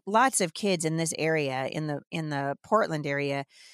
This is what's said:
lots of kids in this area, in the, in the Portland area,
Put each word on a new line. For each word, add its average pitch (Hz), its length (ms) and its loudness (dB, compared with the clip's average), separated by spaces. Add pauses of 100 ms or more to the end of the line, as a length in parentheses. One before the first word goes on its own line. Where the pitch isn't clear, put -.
lots 226 360 4
of 175 120 0
kids 180 320 0
in 160 120 0
this 165 200 0
area, 143 480 0
in 156 220 -4
the, 147 140 -4 (100)
in 160 180 -6
the 139 340 -4
Portland 165 440 2
area, 139 380 -2 (280)